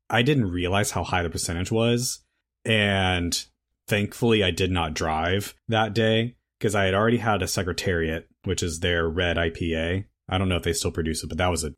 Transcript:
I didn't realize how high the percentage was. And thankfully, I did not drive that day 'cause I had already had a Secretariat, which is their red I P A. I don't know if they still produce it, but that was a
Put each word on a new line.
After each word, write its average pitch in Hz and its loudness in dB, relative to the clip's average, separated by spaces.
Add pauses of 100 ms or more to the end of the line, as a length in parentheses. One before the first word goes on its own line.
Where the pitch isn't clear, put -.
I 117 4
didn't 123 2
realize 90 0
how 90 -2
high 90 0
the 85 -2
percentage 87 -4
was. 120 0 (460)
And 95 2 (440)
thankfully, 107 2
I 90 2
did 92 0
not 82 0
drive 85 -2 (140)
that 110 0
day 113 2 (240)
'cause 104 0
I 98 2
had 92 2
already 113 4
had 104 0
a 95 -2
Secretariat, 85 -2 (160)
which 92 -2
is 82 -4
their 85 0
red 85 0
I 85 2
P 82 -4
A. 85 -2 (240)
I 92 0
don't 95 2
know 90 2
if 85 -2
they 85 0
still 87 -2
produce 80 -4
it, 80 -8
but 80 -6
that 90 2
was 78 -2
a 73 -6